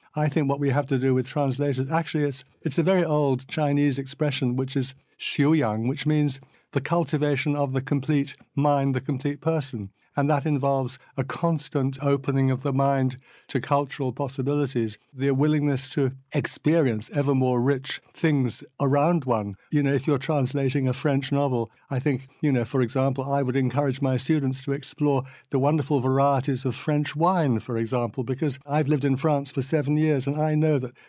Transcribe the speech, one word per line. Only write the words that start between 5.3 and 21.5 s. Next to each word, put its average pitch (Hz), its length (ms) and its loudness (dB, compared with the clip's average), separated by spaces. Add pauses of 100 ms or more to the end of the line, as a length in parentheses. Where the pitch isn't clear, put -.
which 139 180 -4
means 147 340 2 (300)
the 135 100 0
cultivation 147 760 0
of 139 160 -2
the 131 80 0
complete 139 560 -2 (180)
mind, 139 400 2
the 131 60 -2
complete 143 400 -4
person. 139 500 -4 (260)
And 143 140 2
that 143 160 2
involves 135 540 0 (160)
a 131 80 -2
constant 139 760 -2
opening 135 520 2
of 131 100 -4
the 143 100 -2
mind 135 460 0 (300)
to 123 120 -2
cultural 139 520 -2
possibilities, 135 840 -2 (160)
the 135 200 0
willingness 147 560 2
to 135 240 0 (200)
experience 143 800 0
ever 143 220 2
more 127 260 2
rich 135 400 -2 (120)
things 139 500 0 (160)
around 143 460 2
one. 107 320 0 (160)
You 147 100 2
know, 139 100 2
if 139 140 0
you're 143 120 2
translating 135 680 0
a 127 60 0
French 139 400 0
novel, 127 360 0 (220)